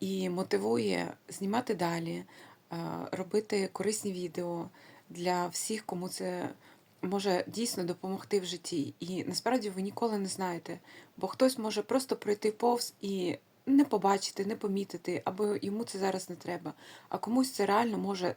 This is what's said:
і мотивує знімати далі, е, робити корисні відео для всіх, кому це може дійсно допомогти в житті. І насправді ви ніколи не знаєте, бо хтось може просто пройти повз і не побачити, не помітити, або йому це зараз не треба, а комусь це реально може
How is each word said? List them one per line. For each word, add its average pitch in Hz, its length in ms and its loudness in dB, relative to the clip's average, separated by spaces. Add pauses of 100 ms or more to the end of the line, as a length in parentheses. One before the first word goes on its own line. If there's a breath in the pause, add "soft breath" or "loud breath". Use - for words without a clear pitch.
і 190 300 -2
мотивує 190 840 0 (140)
знімати 208 460 -2
далі, 170 500 -2 (480 loud breath)
е, 170 40 -8 (360)
робити 196 600 0
корисні 202 400 -2
відео 175 560 -4 (420 loud breath)
для 175 360 2
всіх, 214 400 -4
кому 180 220 -4
це 185 420 -4 (520 loud breath)
може 190 440 2
дійсно 208 380 -2
допомогти 190 560 -2
в 180 40 -6
житті. 170 560 -4
І 175 240 -4
насправді 208 460 0
ви 185 120 -4
ніколи 208 360 -2
не 196 100 -2
знаєте, 175 500 -4 (380 loud breath)
бо 185 100 -4
хтось 262 320 4
може 214 240 -2
просто 247 340 2
пройти 208 360 0
повз 240 480 2
і 190 380 -2 (280)
не 277 180 8
побачити, 196 600 2
не 214 120 -2
помітити, 196 680 -2
або 208 380 0
йому 202 220 -2
це 208 140 -8
зараз 190 320 0
не 175 60 -6
треба, 175 380 -6 (340 loud breath)
а 185 100 -4
комусь 254 320 2
це 202 160 2
реально 208 320 4
може 185 380 0